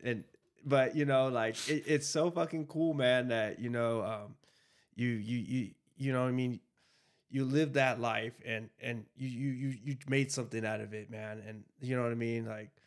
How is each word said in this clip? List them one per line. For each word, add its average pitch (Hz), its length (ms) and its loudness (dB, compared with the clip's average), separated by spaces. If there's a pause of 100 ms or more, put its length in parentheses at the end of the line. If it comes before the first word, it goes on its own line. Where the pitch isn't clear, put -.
and, 120 220 -4 (400)
but, 135 320 4
you 151 80 4
know, 131 240 4
like, 113 280 0 (120)
it, 151 180 0
it's 143 200 2
so 160 240 2
fucking 165 360 -2
cool, 156 280 0
man, 127 340 4
that, 110 300 0
you 120 100 -4
know, 117 340 2
um, 107 340 -6 (580)
you, 123 140 0
you, 117 300 -2
you, 113 320 -2 (280)
you 135 140 0
know 127 100 2
what 127 60 2
I 127 40 0
mean? 127 280 0 (720)
You 135 140 0
live 143 300 2
that 131 260 4
life, 113 320 -2 (140)
and, 110 240 -4 (100)
and 117 240 -6 (120)
you, 131 120 -6
you, 131 220 -4
you, 131 340 -4
you 139 120 -4 (120)
made 135 220 4
something 113 340 -4
out 110 160 -2
of 107 140 -8
it, 107 160 -10
man, 107 360 -10
and 107 180 -12 (160)
you 127 160 -2
know 123 80 2
what 117 80 0
I - 40 -2
mean? 117 300 0
Like, 107 240 -10 (160)